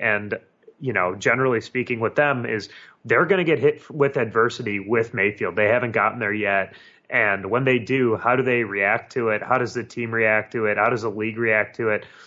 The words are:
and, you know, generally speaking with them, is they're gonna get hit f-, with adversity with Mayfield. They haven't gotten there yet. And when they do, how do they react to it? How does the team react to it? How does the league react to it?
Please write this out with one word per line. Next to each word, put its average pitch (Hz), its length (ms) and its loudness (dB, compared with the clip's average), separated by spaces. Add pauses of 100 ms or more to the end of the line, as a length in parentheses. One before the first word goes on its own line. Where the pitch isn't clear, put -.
and, 104 380 -2 (400)
you 131 120 -4
know, 92 220 0
generally 120 460 2
speaking 120 400 -6
with 110 160 0
them, 143 280 0
is 113 240 -6 (360)
they're 120 200 4
gonna 180 200 2
get 156 160 2
hit 147 160 2
f-, - 140 -20
with 139 260 0
adversity 113 640 0
with 113 340 -2
Mayfield. 98 420 -2
They 104 120 4
haven't 120 240 2
gotten 107 260 0
there 104 160 -2
yet. 98 400 0 (340)
And 101 400 0
when 123 160 0
they 127 140 4
do, 120 380 0
how 117 180 2
do 131 80 2
they 123 220 2
react 98 480 -2
to 117 160 -2
it? 104 120 0
How - 160 0
does 123 160 -2
the 117 120 -6
team 117 260 -8
react 110 420 0
to 113 140 -2
it? 104 100 0
How 107 140 2
does 117 120 -2
the 113 60 -2
league 107 300 -6
react 110 380 0
to 113 140 -2
it? 104 140 -2 (220)